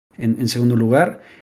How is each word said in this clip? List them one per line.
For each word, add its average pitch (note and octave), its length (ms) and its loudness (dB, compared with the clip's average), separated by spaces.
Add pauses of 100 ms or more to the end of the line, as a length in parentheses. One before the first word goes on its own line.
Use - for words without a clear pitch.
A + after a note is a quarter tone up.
(160)
en, A2+ 240 -2
en A#2 80 -2
segundo A#2+ 280 0
lugar. B2+ 460 0 (220)